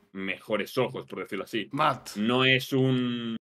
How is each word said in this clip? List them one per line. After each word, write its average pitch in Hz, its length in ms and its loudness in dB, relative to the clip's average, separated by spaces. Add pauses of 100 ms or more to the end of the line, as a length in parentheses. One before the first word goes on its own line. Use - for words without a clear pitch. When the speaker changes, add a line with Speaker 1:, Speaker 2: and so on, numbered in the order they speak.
(140)
Speaker 1:
mejores 95 640 -4
ojos, 110 280 -2
por 98 140 -10
decirlo 95 240 -6
así. 107 300 -4
Speaker 2:
Matt. 143 420 0
Speaker 1:
No 120 300 2
es 131 260 4
un 123 720 2